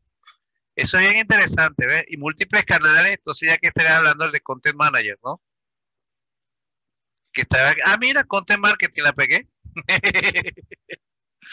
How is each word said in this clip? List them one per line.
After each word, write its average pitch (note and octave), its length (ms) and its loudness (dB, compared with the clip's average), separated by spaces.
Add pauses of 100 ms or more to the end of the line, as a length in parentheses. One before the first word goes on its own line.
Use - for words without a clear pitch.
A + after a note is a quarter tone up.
(760)
Eso D#3+ 220 -2
es F#3+ 120 4
bien G#3+ 120 2
interesante, E3 640 0
¿ves? D3+ 220 0
Y E3 100 -14
múltiples D#3 460 -4
canales, E3 500 2
entonces D#3+ 360 -6
ya D#3+ 80 2
que E3+ 100 -2
estaría D#3+ 300 2
hablando D#3 260 2
del D#3 100 -4
de D3 60 -2
content C#3 360 -4
manager, B2+ 480 0
¿no? C#3+ 180 -8 (1900)
Que C3 80 -2
está, C3+ 340 2 (100)
ah, G3+ 140 2
mira, C4+ 240 0
content G3 360 -2
marketing, G3+ 440 -2
la C#3+ 100 2
pegué. C#3+ 340 0 (280)
<laughs> F3+ 1300 -4 (480)